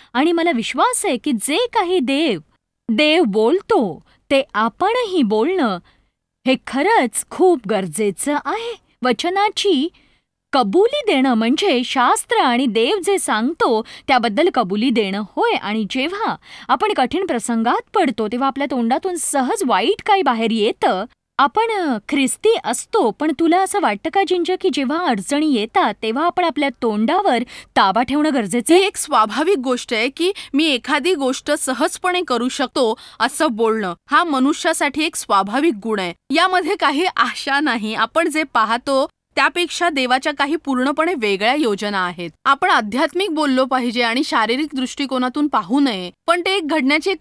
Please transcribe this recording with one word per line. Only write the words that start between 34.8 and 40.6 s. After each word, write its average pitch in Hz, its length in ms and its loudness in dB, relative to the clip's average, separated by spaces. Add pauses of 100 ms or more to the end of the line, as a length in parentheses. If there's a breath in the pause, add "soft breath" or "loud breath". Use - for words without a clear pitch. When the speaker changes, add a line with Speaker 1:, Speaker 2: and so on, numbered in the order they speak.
Speaker 2:
एक 320 120 -4
स्वाभाविक 226 640 0
गुण 220 160 -4
आहे. 175 160 -4 (200)
यामध्ये 359 420 2
काही 302 280 0 (120)
आशा 269 440 -2
नाही. 226 340 -2
आपण 320 360 0
जे 302 120 -2
पाहतो 254 640 0 (300)
त्यापेक्षा 339 520 0
देवाच्या 262 440 0
काही 285 240 -2
पूर्णपणे 277 640 0